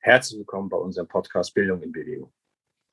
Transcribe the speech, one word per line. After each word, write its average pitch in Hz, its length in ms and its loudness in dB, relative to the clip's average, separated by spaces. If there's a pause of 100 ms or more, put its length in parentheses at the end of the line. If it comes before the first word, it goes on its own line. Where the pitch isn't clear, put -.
herzlich 113 400 6
willkommen 98 280 -8
bei 92 80 -2
unserem 85 300 -4
Podcast - 480 -4
Bildung 95 260 0
in 80 120 -12
Bewegung. - 420 -10 (580)